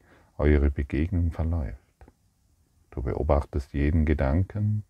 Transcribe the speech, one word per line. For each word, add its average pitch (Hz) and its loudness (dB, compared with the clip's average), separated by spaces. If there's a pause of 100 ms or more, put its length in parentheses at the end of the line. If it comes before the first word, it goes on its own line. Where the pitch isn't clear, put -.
(380)
eure 73 4
Begegnung 80 -2
verläuft. 80 -4 (1160)
Du 62 -8
beobachtest 71 -2
jeden 76 2
Gedanken, 87 0